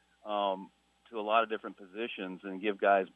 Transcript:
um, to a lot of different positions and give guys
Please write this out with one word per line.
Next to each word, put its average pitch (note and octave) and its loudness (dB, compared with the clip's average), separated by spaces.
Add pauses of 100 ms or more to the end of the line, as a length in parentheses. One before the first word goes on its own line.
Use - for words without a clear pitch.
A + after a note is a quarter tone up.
(260)
um, G2+ 0 (400)
to A#2 -8
a - -2
lot A2 4
of A2 -4
different G#2+ -6
positions G2 -8
and F#2+ -8
give G2+ -2
guys G2 4